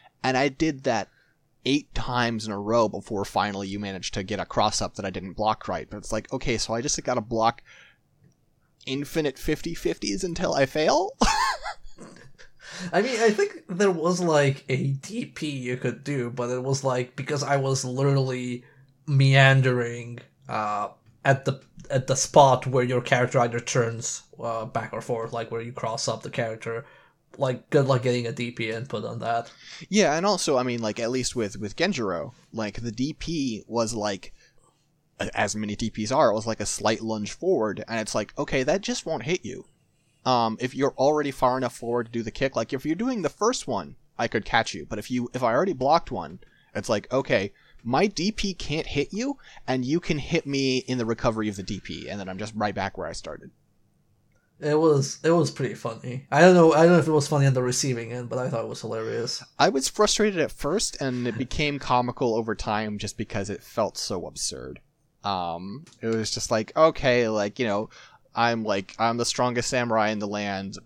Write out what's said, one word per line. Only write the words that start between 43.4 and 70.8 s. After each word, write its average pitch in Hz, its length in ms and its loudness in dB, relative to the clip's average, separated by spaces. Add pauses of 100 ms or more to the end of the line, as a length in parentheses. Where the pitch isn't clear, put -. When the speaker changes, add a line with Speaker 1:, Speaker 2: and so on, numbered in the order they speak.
Speaker 1:
one, 98 280 -4 (220)
I 117 100 0
could 110 160 -2
catch - 300 2
you, 76 160 -10
but 110 80 -6
if 104 140 -8
you, 120 240 -2
if 123 80 -2
I 113 100 4
already 180 200 2
blocked 139 380 2
one, 87 280 -8 (340)
it's 101 160 -8
like, 104 240 -2
okay, 123 400 0 (300)
my 135 240 2
D 190 240 -2
P 196 240 -4
can't 160 320 -4
hit 143 240 -2
you, 262 260 -4 (300)
and 131 180 0
you 147 140 2
can 170 180 -2
hit 156 300 -2
me 135 300 2
in 127 200 -2
the 120 80 0
recovery 110 420 0
of 101 100 -4
the 95 60 -8
D 95 160 -8
P, - 300 -12
and 101 100 -8
then 95 80 -8
I'm 92 120 -8
just 107 160 -8
right 104 180 -2
back 95 240 -4
where 90 100 -6
I 82 40 -8
started. - 400 -12 (1080)
Speaker 2:
It 147 200 2
was, 147 440 4
it 156 60 4
was 165 220 6
pretty 113 240 -4
funny. 123 560 -10
I 139 100 6
don't 180 140 12
know, 165 180 10
I 151 100 8
don't 170 100 10
know 175 60 8
if 139 80 2
it 160 40 2
was 151 160 4
funny 143 180 4
on 135 80 6
the 127 80 2
receiving 123 500 -2
end, 120 180 -8
but 127 100 -4
I 127 100 -2
thought 113 140 -4
it 110 60 -6
was 117 120 -10
hilarious. 113 640 -6 (160)
Speaker 1:
I 143 100 6
was 262 200 -2
frustrated 208 500 2
at 135 120 0
first, - 480 -4
and 127 280 -2
it 110 100 -4
became 143 400 -2
comical 123 560 0
over 110 220 -2
time 107 420 -4
just 104 180 -8
because 104 360 -6
it 95 100 -8
felt - 340 -2
so 90 300 -6
absurd. - 540 -8 (440)
Um, 92 640 -6 (160)
it 117 60 -4
was 113 240 -2
just - 180 -6
like, 110 260 -2
okay, 131 520 4
like, 107 320 -2
you 123 80 0
know, 107 220 -2 (440)
I'm, 117 300 2
like, 101 340 -2
I'm 117 200 0
the 120 80 0
strongest 120 440 0
samurai 113 400 2
in 107 100 -2
the 104 80 -4
land, 101 580 -4